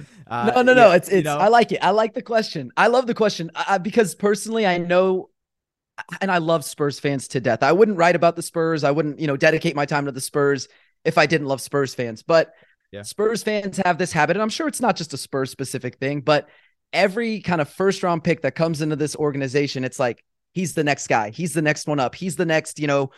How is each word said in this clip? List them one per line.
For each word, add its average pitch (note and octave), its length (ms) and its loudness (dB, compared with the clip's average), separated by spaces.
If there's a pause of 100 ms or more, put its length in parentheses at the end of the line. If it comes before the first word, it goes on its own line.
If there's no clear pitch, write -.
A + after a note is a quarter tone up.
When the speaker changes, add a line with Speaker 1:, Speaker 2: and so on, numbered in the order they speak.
(260)
Speaker 1:
uh, F3+ 260 -4
Speaker 2:
No, B3 100 4
no, B3+ 120 6
no. A#3 140 10
Speaker 1:
yeah, F3 80 6
Speaker 2:
It's, E3+ 120 0
Speaker 1:
you F#3+ 100 2
Speaker 2:
it's, D3 80 0
Speaker 1:
know? D3 120 -2
Speaker 2:
I F#3 80 2
like A#3 240 4
it. F#3+ 100 -2
I E3+ 100 2
like A3 240 0
the B3 80 -8
question. G#3 540 -4
I G3 120 6
love A#3+ 180 2
the A#3 80 -2
question, F3+ 400 -2
uh, F#3 240 -2
because G3+ 380 0
personally, G#3+ 500 -2
I F3 120 2
know, F#3 520 0 (920)
and F#3+ 80 -2
I F3+ 100 4
love E3 260 0
Spurs C#3+ 340 -4
fans C#3 300 -4
to C3 120 -4
death. A#2 220 0
I C3+ 80 6
wouldn't G3+ 280 4
write F3 180 4
about E3+ 180 4
the E3+ 80 -10
Spurs. E3 400 -2
I C#3+ 80 2
wouldn't, D3 300 -2
you D#3 80 -2
know, C#3 80 0
dedicate D#3 400 2
my C#3+ 100 -2
time C#3+ 200 -2
to C#3+ 40 -6
the B2+ 100 -8
Spurs C#3+ 460 0 (380)
if - 120 -2
I D#3 100 6
didn't D3+ 200 0
love C3+ 140 -4
Spurs C#3 340 -4
fans, A#2 300 -8
but E3 280 2 (380)
Speaker 1:
Yeah. G2+ 120 -14
Speaker 2:
Spurs G#3+ 420 -4
fans G3+ 320 -4
have F3+ 220 0
this F3+ 120 -2
habit, D#3 240 2
and G#3+ 80 -4
I'm G#3+ 60 -2
sure D#4 180 -6
it's - 140 -6
not A#3 160 0
just D3+ 180 -10
a C3 40 -8
Spurs C3+ 340 -6
specific B2+ 460 -8
thing, C#3 220 -4
but D3 280 2 (440)
every G#3 500 0
kind F3 180 0
of C#3+ 80 -2
first F#3+ 340 -2
round E3+ 220 -2
pick E3+ 180 0
that C3+ 140 -2
comes E3 260 -2
into D#3 140 -2
this C#3+ 180 -4
organization, C#3 680 -2
it's B2+ 160 -6
like, A#2+ 240 -4 (280)
he's F3 220 -6
the D#3+ 80 -2
next C#3+ 240 -2
guy. A2 240 0
He's D3+ 220 -6
the D#3+ 100 -2
next D3+ 240 0
one D3 140 -2
up. A#2+ 120 0
He's F3 220 -8
the F3+ 100 -2
next, D#3 360 -2
you D3 80 -4
know, C#3 300 0